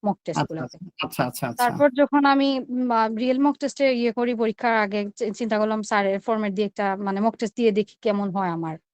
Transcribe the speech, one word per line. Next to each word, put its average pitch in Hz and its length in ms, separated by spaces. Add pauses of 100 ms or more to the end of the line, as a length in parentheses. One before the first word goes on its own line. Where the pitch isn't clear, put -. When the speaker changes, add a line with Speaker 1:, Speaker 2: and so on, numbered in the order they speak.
Speaker 1:
মক 196 200
টেস্ট 156 160
Speaker 2:
আচ্ছা, 143 140
Speaker 1:
গুলাতে। - 240
Speaker 2:
আচ্ছা, - 280
আচ্ছা, - 180
আচ্ছা, - 240
আচ্ছা। 240 160
Speaker 1:
তারপর 277 300
যখন 285 300
আমি, 277 360
উম, 247 300
আ, 226 180
রিয়েল 247 300
মক 277 180
টেস্টে 269 360
ইয়ে 240 200
করি 240 220
পরীক্ষার 226 420
আগে, 208 340
চি-, 208 220
চিন্তা 214 260
করলাম 214 240
স্যারের 202 380
ফরম্যাট 214 320
দিয়ে 202 140
একটা 196 300
মানে 196 240
মক 220 160
টেস্ট 220 200
দিয়ে 233 140
দেখি 202 320
কেমন 202 280
হয় 185 180
আমার 165 280 (180)